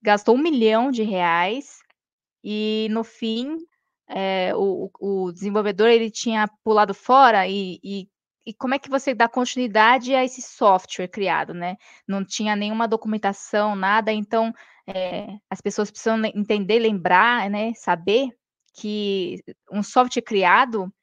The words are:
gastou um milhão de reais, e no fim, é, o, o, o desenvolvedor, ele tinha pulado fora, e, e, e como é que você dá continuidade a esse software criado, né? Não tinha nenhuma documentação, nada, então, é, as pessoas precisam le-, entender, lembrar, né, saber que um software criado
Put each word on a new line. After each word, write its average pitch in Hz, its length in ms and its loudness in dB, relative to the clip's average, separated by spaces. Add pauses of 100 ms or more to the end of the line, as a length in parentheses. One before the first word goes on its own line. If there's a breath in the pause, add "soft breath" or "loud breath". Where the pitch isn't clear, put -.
gastou 208 340 4
um 269 60 0
milhão 247 500 2
de 226 120 -2
reais, 185 720 -2 (680)
e 214 480 -2
no 226 120 -2
fim, 233 540 -6 (520)
é, 190 460 -2
o, 190 340 -2 (100)
o, 196 260 -2
o 180 60 -6
desenvolvedor, 202 560 0
ele 226 240 4
tinha 214 380 -2 (160)
pulado 208 280 4
fora, 233 540 6
e, 190 340 -6
e, 196 280 -10 (360)
e 220 80 -12
como 254 200 -4
é 277 60 -2
que 277 100 -14
você 269 240 -2
dá 233 160 2
continuidade 247 840 2
a 262 100 2
esse 254 180 -6
software 190 680 0
criado, 170 460 -4
né? 175 220 -6 (320 soft breath)
Não 196 180 -4
tinha 214 300 -4
nenhuma 220 320 -2
documentação, 214 880 -2
nada, 202 360 0
então, 226 420 -2 (340 soft breath)
é, 185 400 -6 (220)
as 185 100 -8
pessoas 208 320 -4
precisam 226 260 -2
le-, 220 160 -2
entender, 208 460 0
lembrar, 202 680 2
né, 214 260 -4
saber 196 540 0 (440)
que 202 680 -4 (260)
um 202 140 -4
software 254 380 2
criado 202 680 2 (120)